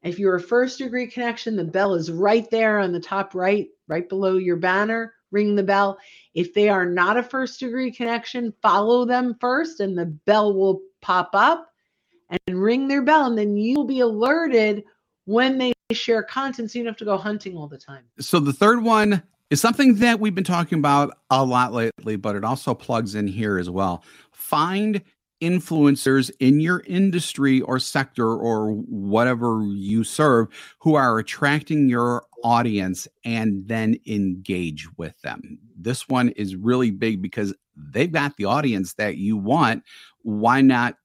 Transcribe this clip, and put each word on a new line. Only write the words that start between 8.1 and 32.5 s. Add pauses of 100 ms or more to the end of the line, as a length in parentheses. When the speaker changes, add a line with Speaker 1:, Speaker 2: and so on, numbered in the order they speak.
Speaker 1:
follow
them
first
and
the
bell
will (180)
pop
up (600)
and
ring
their
bell.
And
then
you'll
be
alerted (400)
when
they (200)
share
content,
so
you
don't
have
to
go
hunting
all
the
time. (160)
Speaker 2:
So
the
third
one (280)
is
something
that
we've
been
talking
about (140)
a
lot
lately,
but
it
also
plugs
in
here
as
well. (260)
Find (380)
influencers (100)
in
your
industry
or
sector
or
whatever
you
serve (300)
who
are
attracting
your (180)
audience (180)